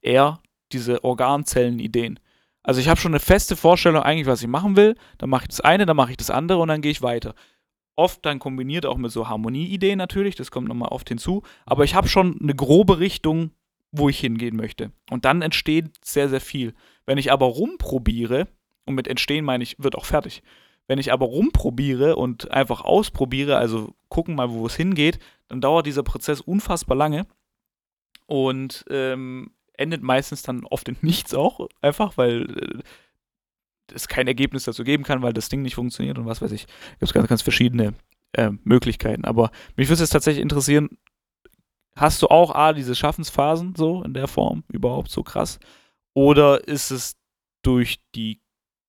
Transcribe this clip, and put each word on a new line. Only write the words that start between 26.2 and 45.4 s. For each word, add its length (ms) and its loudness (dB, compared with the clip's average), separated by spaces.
unfassbar 560 -2
lange 300 -2
und, 640 -2
ähm, 600 -6
endet 280 -4
meistens 400 -2
dann 240 -8
oft 220 -6
in 120 -8
nichts 340 -2
auch, 320 -2
einfach 360 0
weil... 260 2
Äh, 20 -18
es 140 -10
kein 200 -2
Ergebnis 360 -2
dazu 200 -8
geben 180 0
kann, 200 -2
weil 100 0
das 160 -6
Ding 140 -4
nicht 120 -6
funktioniert 440 -6
und 80 -6
was 140 -6
weiß 120 -6
ich. 140 -10
Es 60 -14
gibt 140 -2
ganz, 140 4
ganz 140 0
verschiedene, 520 -2
äh, 180 0
Möglichkeiten. 600 0
Aber 260 2
mich 140 0
würde 160 2
es 60 -2
tatsächlich 320 2
interessieren, 480 2
hast 260 2
du 60 2
auch 260 8
A, 180 4
diese 220 -4
Schaffensphasen 800 -2
so 300 -2
in 100 -8
der 140 -6
Form 400 -2
überhaupt 420 -4
so 140 -6
krass? 340 -6